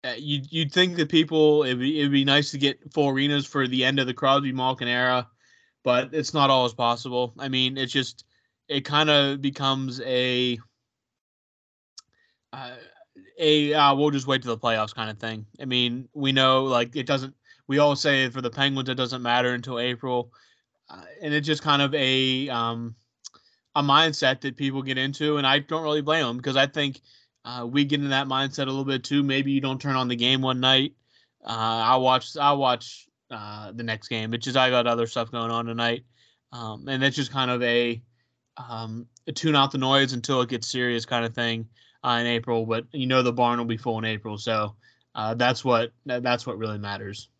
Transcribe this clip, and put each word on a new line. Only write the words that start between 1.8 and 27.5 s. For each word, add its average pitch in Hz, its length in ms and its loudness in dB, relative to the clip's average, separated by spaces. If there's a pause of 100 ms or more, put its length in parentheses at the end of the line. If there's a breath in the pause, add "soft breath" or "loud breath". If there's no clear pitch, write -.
it'd 143 120 2
be 139 120 4
nice 143 280 4
to 147 60 -8
get 139 360 -2
full 143 160 2
arenas 139 360 0
for 135 220 -2
the 127 160 0
end 139 160 2
of 127 80 0
the 127 60 -6
Crosby 139 380 2
Malkin 127 360 -2
era, 123 400 0 (560 soft breath)
but 127 300 0
it's 151 200 -4
not 143 160 4
always 127 240 4
possible. 120 680 -2
I 135 100 -8
mean, 131 280 -2
it's 131 140 -4
just, - 340 -4 (420)
it 139 180 -4
kinda 147 520 2
becomes 135 640 -4
a, 127 580 0 (1900)
uh, 127 220 -14 (640)
a, 151 360 4
uh, 143 220 6
we'll 147 160 2
just 135 160 -2
wait 131 160 0
till 117 120 -2
the 107 60 -14
playoffs 110 340 0
kind 110 140 -6
of 107 100 -12
thing. 110 260 -8 (160)
I 143 40 -10
mean, 123 480 -2
we 139 180 -2
know, 131 320 4
like, 120 320 0
it 131 100 -4
doesn't, 135 300 -4 (320 soft breath)
we 139 120 0
all 147 160 6
say 135 340 2
for 127 120 -8
the 123 80 -2
Penguins, 135 400 0
it 127 60 -2
doesn't 127 260 -4
matter 123 320 2
until 123 260 -6
April. 123 520 -4 (580 soft breath)
Uh, 92 140 -20 (180)
and 151 120 -4
it's 147 140 0
just 156 160 -2
kind 143 180 4
of 139 140 0
a, 131 540 0
um, 117 460 -4 (800 soft breath)
a 147 60 2
mindset 143 600 4
that 131 140 -6
people 135 260 -4
get 135 160 -4
into, 143 400 -2
and 139 80 -2
I 139 140 4
don't 160 240 -6
really 151 180 -2
blame 156 240 0
them, 120 120 -4
because 131 180 -4
I 135 120 4
think, 143 340 -4 (420 soft breath)
uh, 120 260 -8